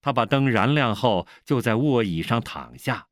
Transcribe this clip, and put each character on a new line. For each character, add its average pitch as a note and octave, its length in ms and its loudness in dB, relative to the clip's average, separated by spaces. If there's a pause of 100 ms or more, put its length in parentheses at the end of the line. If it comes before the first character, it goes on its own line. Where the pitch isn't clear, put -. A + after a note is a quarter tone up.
他 C#3+ 100 -2
把 A#2 140 2
灯 C3+ 220 2
燃 A#2 260 2
亮 B2+ 200 0
后， G2+ 320 0 (180)
就 B2+ 180 0
在 A2+ 140 2
卧 B2 280 2
椅 E2 180 -2
上 A#2 180 0
躺 C2+ 380 -14
下 - 340 -8